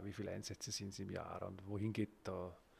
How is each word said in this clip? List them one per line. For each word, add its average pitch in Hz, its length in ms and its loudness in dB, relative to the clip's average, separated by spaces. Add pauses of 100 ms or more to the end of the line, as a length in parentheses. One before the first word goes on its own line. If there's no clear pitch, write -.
Wie 101 80 -2
viele 101 180 0
Einsätze 101 400 -4
sind's 98 280 -2
im 98 100 -2
Jahr 90 360 -2
und 95 220 -6
wohin 104 240 4
geht 107 200 4 (120)
da 90 320 0 (240)